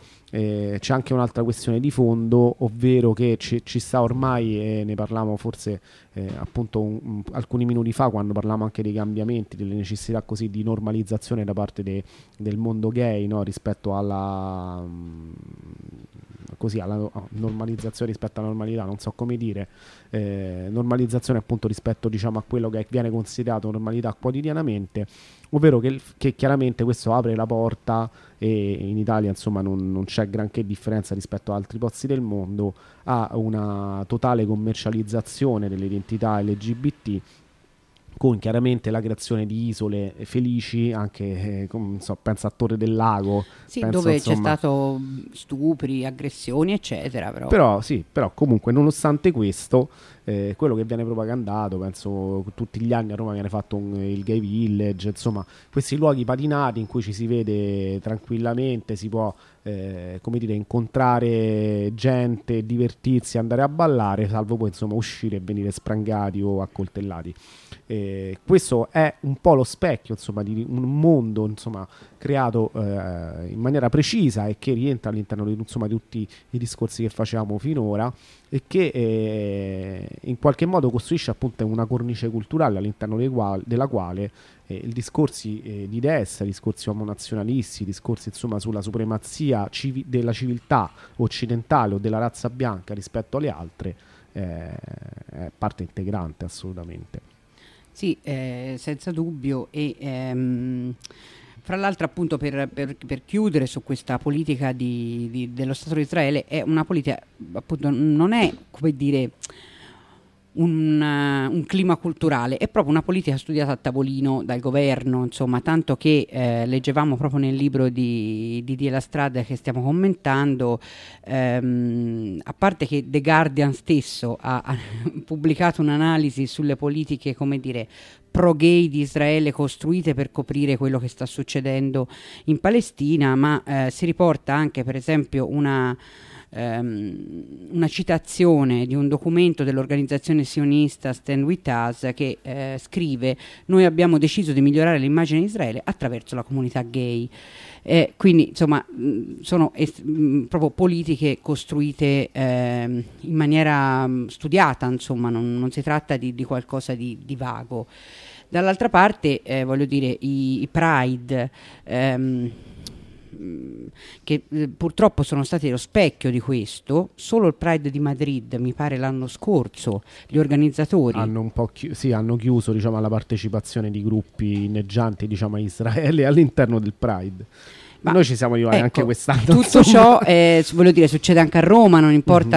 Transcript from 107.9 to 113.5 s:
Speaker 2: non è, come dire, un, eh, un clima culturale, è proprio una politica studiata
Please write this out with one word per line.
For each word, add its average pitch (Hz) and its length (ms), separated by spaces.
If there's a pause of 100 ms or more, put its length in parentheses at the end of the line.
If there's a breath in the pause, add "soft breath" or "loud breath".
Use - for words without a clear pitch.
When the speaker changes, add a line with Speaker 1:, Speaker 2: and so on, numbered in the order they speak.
Speaker 2:
non 151 420
è, 220 200 (180)
come 151 260
dire, 135 340 (1200 loud breath)
un, 156 480
eh, 143 440
un 156 200
clima 185 300
culturale, 139 640
è 220 100
proprio 147 240
una 156 100
politica 180 340
studiata 147 360